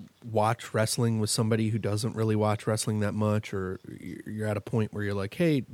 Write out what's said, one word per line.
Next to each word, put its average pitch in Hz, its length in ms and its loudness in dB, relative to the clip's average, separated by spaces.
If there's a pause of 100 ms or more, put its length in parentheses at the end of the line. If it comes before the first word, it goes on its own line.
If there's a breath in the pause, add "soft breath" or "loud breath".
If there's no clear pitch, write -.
(240)
watch 110 500 0
wrestling 113 460 2
with 104 100 0
somebody 110 400 2
who 110 100 0
doesn't 104 360 -2
really 110 200 2
watch 107 320 2
wrestling 107 340 0
that 101 120 0
much, 107 400 0
or 95 340 -4
y-, - 280 -12 (100)
you're 107 220 -4
at 104 100 0
a 101 40 -6
point 110 320 0
where 107 100 -4
you're 101 100 -2
like, 101 200 -4
"Hey," 156 300 2 (100)